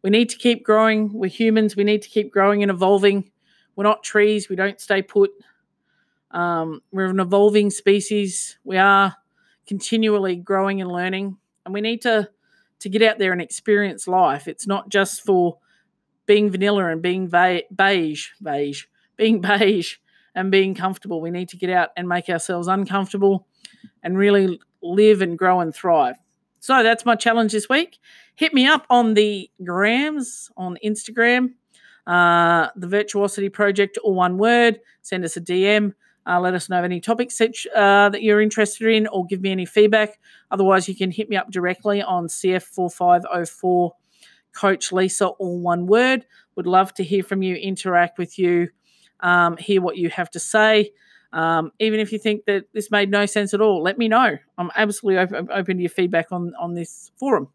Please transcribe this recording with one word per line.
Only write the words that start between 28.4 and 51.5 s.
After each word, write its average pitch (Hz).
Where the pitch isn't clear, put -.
me 262
up 294
on 233
the 208
grams, 240
on 180
Instagram, 233
uh, 170
The 180
Virtuosity 202
Project, 202
all 196
one 180
word. 233
Send 185
us 160
a 175
D 180
M. 208
Uh, 180
let 180
us 180
know 180
of 175
any 180
topics 240
that, 233
uh, 302
that 294
you're 208
interested 214
in, 220
or 185
give 185
me 190
any 185
feedback. 214
Otherwise, 190
you 190
can 190
hit 208
me 208
up 185
directly 185
on 175
C 185
F 180
four 180
five 175
oh 175
four, 180
Coach -
Lisa, 185
all 175
one 175
word. 247
Would 175
love 185
to 196
hear 185
from 190
you, 185
interact 180
with 175
you, 175
um, 175
hear 190
what 180
you 170
have 175
to 170
say. 214
Um, 165